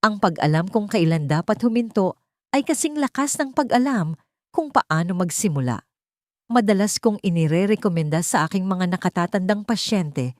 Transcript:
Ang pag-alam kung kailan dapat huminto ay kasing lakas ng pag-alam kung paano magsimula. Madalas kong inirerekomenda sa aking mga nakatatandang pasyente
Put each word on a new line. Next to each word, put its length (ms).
Ang 160
pag-alam 480
kung 160
kailan 400
dapat 400
huminto 480
ay 80
kasing 320
lakas 480
ng 160
pag-alam 560
kung 160
paano 480
magsimula. 640
Madalas 560
kong 240
inirerekomenda 960
sa 240
aking 240
mga 240
nakatatandang 720
pasyente 720